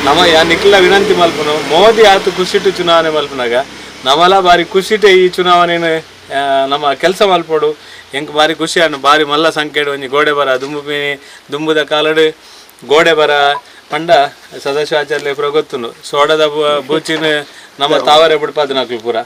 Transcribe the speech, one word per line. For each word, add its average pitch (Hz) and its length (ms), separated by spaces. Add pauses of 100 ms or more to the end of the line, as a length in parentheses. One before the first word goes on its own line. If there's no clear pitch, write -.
ನಮ್ಮ 156 200
ಯಾ 160 180
ನಿಖಿಲ 180 360
ವಿನಂತಿ 190 360
ಮಲ್ಪನು, 151 540
ಮೋದಿ 214 340
ಆತು 196 300
ಖುಷಿಟ್ಟು 185 380
ಚುನಾವಣೆ 170 400
ಮಲ್ಪನಾಗ 139 440 (500)
ನಮಲ 175 360
ಬಾರಿ 175 240
ಖುಷಿಟೆ 190 480
ಈ 185 160
ಚುನಾವಣೆನ, 175 560 (460)
ಆ, 139 360
ನಮ್ಮ 143 260
ಕೆಲಸ 175 300
ಮಲ್ಪಡು. 160 540 (380)
ಎಂಕ್ 147 180
ಬಾರಿ 156 220
ಖುಷಿ 156 260
ಅಣ್ಣ, 151 160
ಬಾರಿ 143 280
ಮಲ್ಲ 151 260
ಸಂಖ್ಯೆಡು 147 420
ಒಂಜಿ 139 140
ಗೋಡೆ 147 260
ಬರ 139 240
ದುಂಬು 143 240
ಮೀನಿ 143 420 (300)
ದುಂಬುದ 156 300
ಕಾಲಡು 156 540 (520)
ಗೋಡೆ 160 240
ಬರ 151 180 (600)
ಪಂಡ 165 200 (520)
ಸದಾಶಿವಾಚಾರ್ಯ 147 720
ಪೂರ 147 120
ಗೊತ್ತುಂಡು. 143 480 (100)
ಸೋಡದ 151 420
ಬು-, 147 400
ಬೂಚಿನ 156 380 (540)
ನಮ್ಮ 147 200
ತಾವರೆ 156 380
ಬಿಡ್ಪಾದು 147 380
ನಕ್ಲು 123 240
ಪೂರ. 113 280